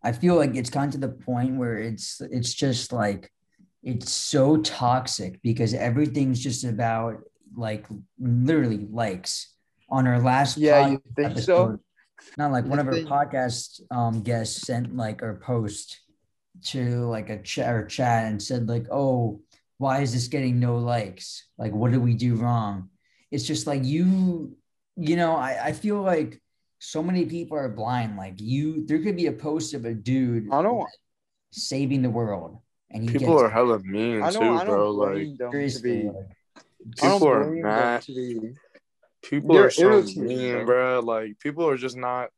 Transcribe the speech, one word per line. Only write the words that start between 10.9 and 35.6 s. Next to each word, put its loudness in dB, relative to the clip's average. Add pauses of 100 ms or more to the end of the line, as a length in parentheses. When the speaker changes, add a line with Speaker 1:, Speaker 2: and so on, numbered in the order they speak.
Speaker 1:
podcast -12
Speaker 2:
think 0
so? 4
Speaker 1:
episode, -6 (580)
not 0
like 0
Speaker 2:
You -6
Speaker 1:
one 0
of -2
our 0
Speaker 2:
think -4
Speaker 1:
podcast, -4
um, -2
guests -4
sent, -4
like, -6
our -8
post -6 (680)
to, -2
like, -6
a -8
ch-, -8
our 0
chat 0
and -4
said, -4
like, -2
"Oh, 0 (360)
why 0
is 0
this -2
getting 0
no 2
likes? -4 (100)
Like, -4
what 2
did 4
we 4
do 2
wrong?" -2 (420)
It's -4
just -4
like, -2
you, 0 (380)
you 0
know, 2
I, -2
I -2
feel -2
like 0 (400)
so -8
many 0
people -8
are -4
blind. -4
Like, -12
you, -4
there 0
could -2
be -2
a 0
post -6
of -8
a -4
dude 0
Speaker 2:
I 2
don't 0 (680)
Speaker 1:
saving -2
the 2
world, -4 (320)
and -6
he -2
Speaker 3:
People 0
Speaker 1:
gets 8
Speaker 3:
are 6
hella 4
mean -2
Speaker 2:
I 0
don't, 0
Speaker 3:
too, 4
Speaker 2:
I -2
don't 2
Speaker 3:
bro. 4
Speaker 2:
blame 0
Speaker 3:
Like, -8
Speaker 2:
them, -18 (100)
to -10
Speaker 1:
seriously, -2